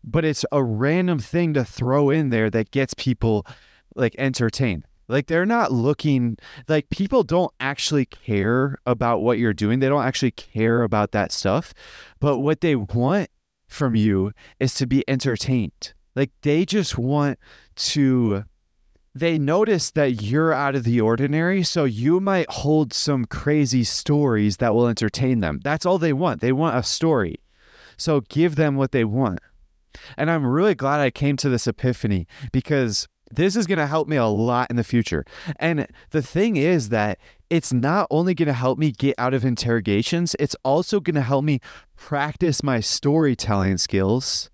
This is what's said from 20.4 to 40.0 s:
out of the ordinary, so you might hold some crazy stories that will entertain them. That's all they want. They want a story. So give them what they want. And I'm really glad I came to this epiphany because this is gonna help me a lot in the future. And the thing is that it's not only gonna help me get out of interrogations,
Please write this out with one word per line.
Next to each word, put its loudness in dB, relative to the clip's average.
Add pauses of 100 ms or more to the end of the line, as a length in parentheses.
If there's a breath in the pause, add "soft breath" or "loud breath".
out 0
of -2
the 2
ordinary, 2
so 0
you 2
might 0
hold 0
some -2
crazy 2
stories 2
that 2
will 4
entertain 0
them. -2
That's -4
all 2
they 0
want. -2
They 2
want 0
a 0
story. 0 (600 soft breath)
So 0
give 0
them 2
what 0
they 2
want. -2 (760 loud breath)
And -2
I'm 0
really 2
glad 0
I 2
came -2
to -2
this 0
epiphany -2 (240 loud breath)
because -2 (220)
this 0
is 0
gonna 0
help 0
me -2
a 2
lot 0
in -2
the 0
future. 0 (320 loud breath)
And -2 (220 loud breath)
the 0
thing 0
is 2
that 0 (320 soft breath)
it's 0
not 2
only 2
gonna 0
help 0
me 2
get 0
out 0
of 0
interrogations, 0